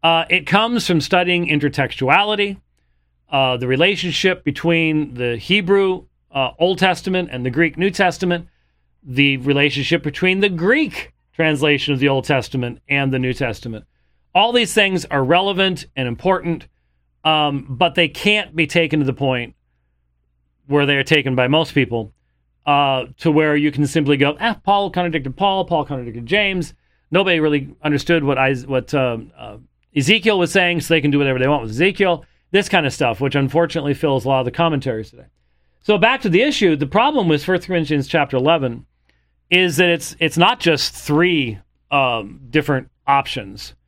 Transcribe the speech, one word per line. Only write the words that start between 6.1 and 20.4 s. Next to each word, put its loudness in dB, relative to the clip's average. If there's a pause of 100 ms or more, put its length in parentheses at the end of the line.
uh, -4
Old 2
Testament 0
and -8
the -2
Greek -2
New 0
Testament, -2 (560)
the 2
relationship 0
between -2
the 2
Greek -2 (200)
translation 0
of -2
the 2
Old -2
Testament -4
and 0
the -2
New -2
Testament. -6 (480)
All 2
these 0
things 2
are -2
relevant 0 (100)
and -4
important, -2 (560)
um, 0
but 0
they 2
can't -2
be 0
taken 0
to 0
the -2
point -4 (1120)